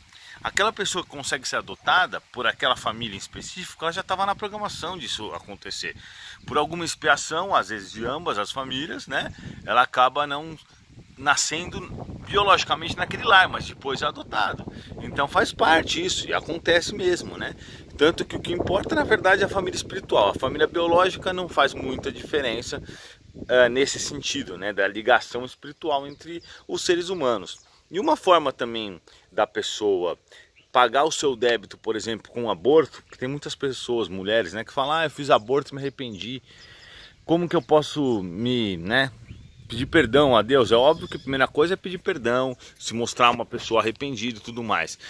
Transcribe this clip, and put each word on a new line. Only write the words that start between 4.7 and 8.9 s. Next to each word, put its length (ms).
disso 360
acontecer. 640
Por 100
alguma 300
expiação, 720
às 140
vezes 220
de 140
ambas 320
as 140
famílias, 560